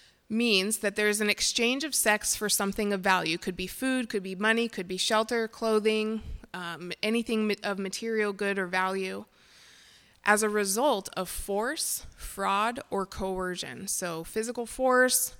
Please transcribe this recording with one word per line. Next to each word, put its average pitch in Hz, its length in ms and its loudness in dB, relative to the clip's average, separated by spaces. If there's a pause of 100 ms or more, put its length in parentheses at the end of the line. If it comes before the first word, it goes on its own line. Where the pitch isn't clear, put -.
(300)
means 214 480 4
that 208 180 0
there's 208 260 2
an 208 80 2
exchange 240 540 2
of 302 120 -4
sex - 400 2
for 214 140 -2
something 202 440 0
of 196 80 0
value. 175 380 2
Could 185 160 -6
be 185 100 -6
food, 254 440 -2
could 202 120 -2
be 190 140 -8
money, 226 320 2
could 190 200 -8
be 185 100 -6
shelter, 226 500 2
clothing, 214 720 0 (320)
um, 175 380 -8 (100)
anything 220 460 0
ma-, 208 160 0
of 196 160 -4
material 208 520 -2
good 202 280 -2
or 185 80 -2
value 190 580 -2 (960)
as 208 200 6
a 214 60 4
result 208 680 2
of 185 100 -2
force, - 800 -4 (100)
fraud, 202 640 -2 (120)
or 190 160 -2
coercion. 185 800 -6
So 170 360 -4
physical 226 440 -6
force, 254 720 4